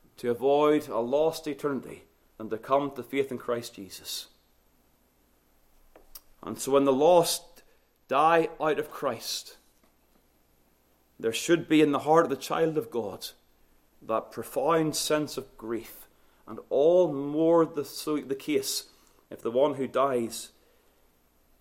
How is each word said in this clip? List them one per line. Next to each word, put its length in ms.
to 120
avoid 600
a 100
lost 480
eternity 560
than 120
to 80
come 340
to 100
faith 300
in 60
Christ 380
Jesus. 520
And 160
so 140
when 100
the 100
lost 680
die 400
out 160
of 140
Christ, 680
there 140
should 340
be 140
in 120
the 60
heart 260
of 40
the 60
child 420
of 140
God 380
that 280
profound 640
sense 400
of 220
grief, 500
and 140
all 420
more 540
the, 180
so 340
the 180
case 480
if 100
the 100
one 220
who 140
dies 640